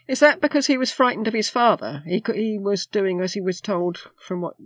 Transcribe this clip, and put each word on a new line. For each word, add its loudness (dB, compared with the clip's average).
Is -2
that 6
because 2
he 2
was -2
frightened 0
of -2
his -2
father? 2
He -2
cou-, -2
he -2
was -2
doing 0
as -4
he -4
was -4
told -2
from -8
what -6